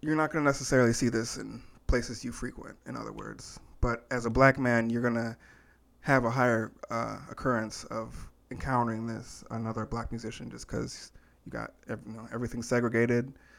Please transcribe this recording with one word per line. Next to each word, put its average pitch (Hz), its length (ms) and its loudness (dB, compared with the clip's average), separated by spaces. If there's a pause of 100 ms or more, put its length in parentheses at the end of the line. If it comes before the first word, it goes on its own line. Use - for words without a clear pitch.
you're 156 160 0
not 156 160 2
gonna 151 120 2
necessarily 131 480 6
see 117 180 2
this 113 260 -2
in 110 260 -10 (300)
places 120 320 -2
you 120 80 -6
frequent, - 420 -10 (120)
in 123 100 -10
other 110 160 -10
words. - 480 -14 (220)
But 120 280 0
as 123 140 -2
a 117 60 0
black 131 280 8
man, 120 300 4
you're 117 140 0
gonna 117 340 0 (640)
have 131 240 4
a 113 60 2
higher, 120 420 2 (180)
uh, 113 280 -4 (120)
occurrence 110 540 -2
of 113 460 -8 (200)
encountering 120 560 0
this, - 440 -10
another 113 340 -4
black 113 260 -6
musician, 117 400 -8
just 117 160 -14
'cause - 460 -8 (320)
you - 80 -14
got 113 220 -10 (140)
ev-, 113 180 -6
you 110 80 -10
know, 113 180 -12
everything 117 300 -4
segregated. 120 720 4 (240)